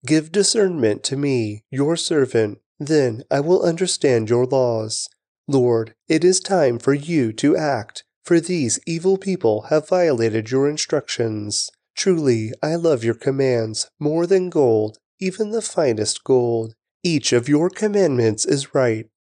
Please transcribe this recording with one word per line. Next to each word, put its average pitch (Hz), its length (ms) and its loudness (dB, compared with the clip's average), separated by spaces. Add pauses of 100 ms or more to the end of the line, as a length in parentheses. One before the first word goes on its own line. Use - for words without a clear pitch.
Give 156 280 0
discernment 180 720 0
to 135 100 -4
me, 120 560 -2
your 143 240 0
servant. 127 640 0 (180)
Then 139 540 0
I 139 80 0
will 165 240 2
understand 156 680 0
your 123 160 4
laws. 120 640 -2 (400)
Lord, 120 480 0 (140)
it 160 140 2
is 185 180 4
time 143 360 0
for 139 160 0
you 143 400 -2
to 120 220 2
act, 143 480 -4 (220)
for 170 160 4
these 160 440 -2
evil 175 320 0
people 117 460 -2
have 156 240 0
violated 117 640 0
your 135 180 2
instructions. 113 1000 -4 (260)
Truly, 131 560 0 (100)
I 156 140 -2
love 160 280 0
your 113 100 0
commands 123 840 -2
more 160 300 -2
than 185 220 2
gold, 113 480 2 (220)
even 208 320 -4
the 226 100 -2
finest 117 640 -2
gold. 117 500 0 (260)
Each 160 300 0
of 120 160 2
your 151 220 2
commandments 156 760 0
is 139 300 -2
right. 113 340 0 (120)